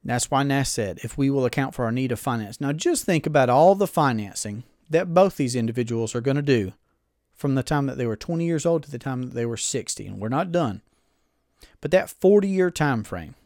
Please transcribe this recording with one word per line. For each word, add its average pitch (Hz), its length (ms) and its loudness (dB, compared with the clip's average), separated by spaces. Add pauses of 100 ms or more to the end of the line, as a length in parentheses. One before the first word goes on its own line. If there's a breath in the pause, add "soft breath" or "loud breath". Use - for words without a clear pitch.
that's 123 260 -2
why 139 140 2
Nash 139 240 0
said, 98 340 -4
"If - 160 -10
we 139 120 2
will 135 140 0
account 135 300 -2
for 123 100 -4
our 113 60 -2
need 127 220 -2
of 107 80 -4
finance." 110 400 -6
Now, 143 120 -2
just 285 320 0
think 165 220 0
about 139 240 4
all 160 240 8
the 196 140 0
financing 110 760 -2 (260)
that 170 240 0
both 185 240 4
these 127 200 -2
individuals 117 580 -2
are 120 60 -2
gonna 139 220 0
do 120 320 2 (600)
from 139 220 0
the 127 80 0
time 143 220 0
that 131 120 -6
they 123 80 -2
were 110 80 -2
twenty 165 300 -4
years 165 200 -2
old 170 200 0
to 147 80 -20
the 123 60 -10
time 127 240 -6
that 127 120 -10
they 117 120 -2
were 117 100 -6
sixty. - 500 -6
And 98 140 -12
we're 107 80 -6
not 165 240 -2
done. 135 300 -2 (1000 soft breath)
But 147 100 -6
that - 200 2
forty-year 190 600 4
time 139 320 0
frame 85 320 -10 (120)